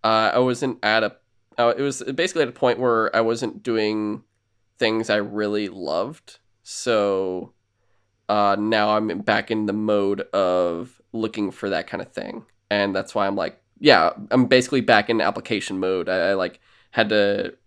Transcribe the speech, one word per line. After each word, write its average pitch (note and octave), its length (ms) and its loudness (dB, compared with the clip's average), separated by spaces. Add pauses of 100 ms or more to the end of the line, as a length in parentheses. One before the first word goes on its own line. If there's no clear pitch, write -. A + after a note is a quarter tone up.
uh, A2 300 4
I B2 60 2
wasn't B2+ 440 0
at G#2+ 200 2
a, G#2 120 -4 (420)
uh, A#2 200 4
it C3 60 -4
was C#3 180 -4 (140)
basically E3+ 260 -2
at C3+ 80 2
a B2 40 -14
point A#2+ 260 0
where A2+ 360 0
I A2+ 60 4
wasn't A#2 420 -2
doing G#2+ 600 -2 (560)
things A2 300 0
I G#2 80 2
really G#2 520 -2
loved. F2+ 720 -6 (240)
So, F#2+ 920 -2 (720)
uh, G#2 320 4
now G#2+ 380 2
I'm G#2 220 -2
back G#2+ 320 0
in G#2+ 160 -2
the G2+ 60 -4
mode G#2 480 0 (120)
of F2+ 680 0 (140)
looking G#2+ 380 -4
for - 180 -8
that - 180 -4
kind - 140 -8
of - 100 -14
thing. - 340 -12 (260)
And G2+ 240 0
that's - 180 -6
why G2+ 140 0
I'm G2+ 80 -2
like, - 260 -6 (180)
yeah, G2+ 320 6 (200)
I'm B2+ 160 4
basically B2+ 340 2
back G#2+ 300 4
in A2 100 0
application G2 580 -4
mode. F#2 300 -2
I, F#2 200 0
I, G2 40 2
like, F#2 260 -4 (320)
had A2 180 0
to G2+ 440 2 (140)